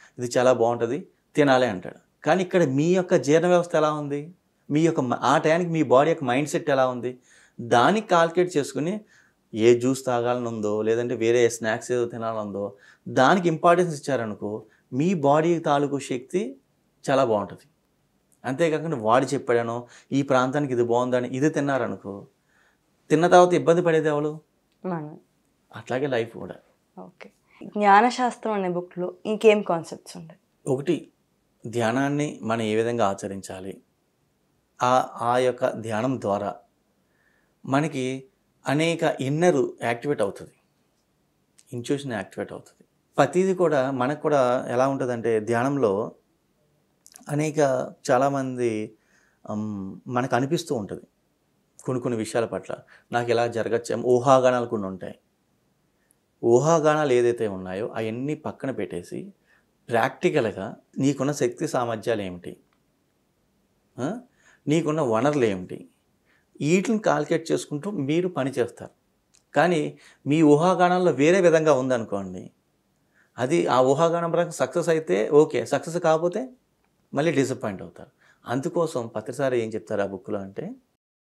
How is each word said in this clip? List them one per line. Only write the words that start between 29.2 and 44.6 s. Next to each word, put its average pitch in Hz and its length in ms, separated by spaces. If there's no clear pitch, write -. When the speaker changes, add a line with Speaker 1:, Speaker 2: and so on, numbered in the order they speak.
Speaker 2:
ఇంకేం 208 360
కాన్సెప్ట్స్ - 540
ఉంటాయి? 165 240
Speaker 1:
ఒకటి, 143 440
ధ్యానాన్ని 135 760
మనం 113 200
ఏ 107 140
విధంగా 113 300
ఆచరించాలి, 95 760
ఆ, 127 260
ఆ 120 180
యొక్క 127 320
ధ్యానం 113 500
ద్వారా 101 340
మనకి 135 580
అనేక 160 360
ఇన్నర్ 143 640
యాక్టివేట్ 120 380
అవుతుంది, - 300
ఇంట్యూషన్ 135 400
యాక్టివేట్ 98 400
అవుతుంది. - 320
ప్రతిదీ 180 380
కూడా 151 360
మనకు 135 320
కూడా 131 460